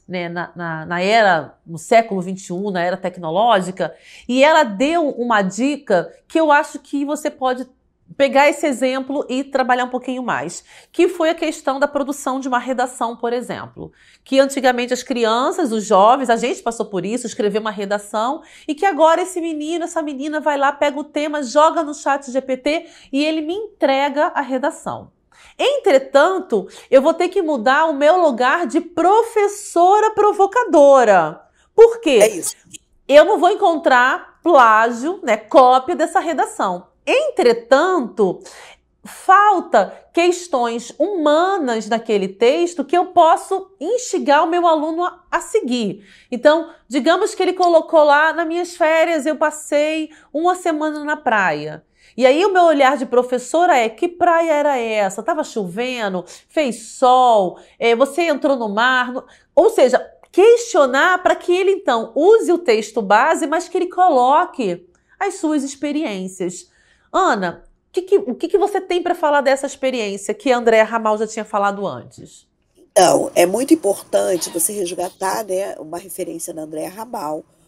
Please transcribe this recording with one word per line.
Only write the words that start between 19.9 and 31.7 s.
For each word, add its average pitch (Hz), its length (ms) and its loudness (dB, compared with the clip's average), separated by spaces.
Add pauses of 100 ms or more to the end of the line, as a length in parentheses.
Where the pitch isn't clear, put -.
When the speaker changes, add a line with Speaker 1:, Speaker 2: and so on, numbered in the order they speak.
Speaker 1:
menina 294 400 -8
vai 285 160 -2
lá, 277 160 0
pega 285 260 -2
o 294 60 -10
tema, 294 360 -6
joga 294 420 2
no 294 100 -10
chat 277 360 -6
G 254 120 -4
P 262 160 -6
T 311 320 -4 (240)
e 277 100 0
ele 320 160 -2
me 311 140 -6
entrega 285 720 -2 (100)
a 285 60 -2
redação. 254 720 -8 (440)
Entretanto, 320 1120 0 (220)
eu 254 120 6
vou 320 120 2
ter 349 160 -2
que 392 120 -2
mudar 285 440 0
o 320 80 -2
meu 294 280 2
lugar 285 460 0
de 262 140 -2
professora 403 1300 0
provocadora. 294 1300 4 (320)